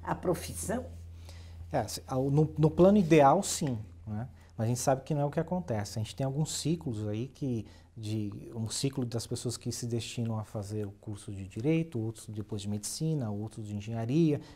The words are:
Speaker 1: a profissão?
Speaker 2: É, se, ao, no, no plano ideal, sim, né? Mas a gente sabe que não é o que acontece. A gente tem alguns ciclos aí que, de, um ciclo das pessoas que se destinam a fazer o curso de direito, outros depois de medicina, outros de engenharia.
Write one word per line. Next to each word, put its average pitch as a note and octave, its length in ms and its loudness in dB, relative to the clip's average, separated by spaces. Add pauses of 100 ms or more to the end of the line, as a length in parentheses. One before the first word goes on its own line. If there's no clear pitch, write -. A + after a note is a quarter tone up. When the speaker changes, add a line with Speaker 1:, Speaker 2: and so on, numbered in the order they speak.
Speaker 1:
a - 120 -2
profissão? - 720 -4 (880)
Speaker 2:
É, C3+ 160 2
se, - 180 -8
ao, C3+ 240 0
no, D3+ 260 4
no D3+ 140 6
plano F#3+ 280 8
ideal, D#3 440 8
sim, C3 360 -2 (280)
né? A2 220 -6 (280)
Mas A2+ 80 0
a A2 40 2
gente B2 120 0
sabe C3+ 220 2
que - 120 -2
não C#3+ 60 2
é C#3+ 40 2
o C#3+ 60 0
que - 80 -2
acontece. D#3+ 600 -2
A G#2+ 40 0
gente - 140 -6
tem C3+ 100 -2
alguns C#3+ 320 -2
ciclos C3 480 -2
aí A2 220 -4
que, B2 360 -4 (320)
de, G#2+ 600 -6
um A2 120 -4
ciclo C3+ 360 -2
das A2+ 200 -4
pessoas A#2+ 320 -6
que - 140 -6
se - 160 -6
destinam A2+ 500 -2
a A2 60 -4
fazer G#2 420 -6
o G2 60 -8
curso G2+ 400 -12
de G2 160 -8
direito, D#3 540 0
outros A2 260 -6
depois G#2+ 360 -8
de G#2 60 -6
medicina, B2 640 -2
outros G#2+ 380 -8
de G#2 80 -4
engenharia. A#2 640 2 (160)